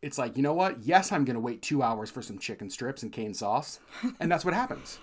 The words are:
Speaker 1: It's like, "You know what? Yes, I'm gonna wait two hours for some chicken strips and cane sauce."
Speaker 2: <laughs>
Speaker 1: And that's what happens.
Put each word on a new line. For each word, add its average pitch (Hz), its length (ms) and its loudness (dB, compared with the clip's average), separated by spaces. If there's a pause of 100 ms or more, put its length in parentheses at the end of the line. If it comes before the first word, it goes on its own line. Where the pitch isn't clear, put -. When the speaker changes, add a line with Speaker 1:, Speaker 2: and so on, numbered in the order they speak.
Speaker 1:
It's 147 160 -8
like, 120 180 -2
"You 135 80 2
know 147 120 4
what? 180 280 2
Yes, 180 300 6
I'm 147 140 4
gonna 120 140 0
wait 117 200 -2
two 143 220 2
hours 110 280 0
for 127 120 -10
some 101 160 -10
chicken 101 320 -8
strips 123 320 -6
and 107 100 -8
cane 107 220 -4
sauce." 117 460 -2 (220)
Speaker 2:
<laughs> 247 160 -4
Speaker 1:
And 165 140 2
that's 170 140 2
what 175 80 2
happens. - 480 -4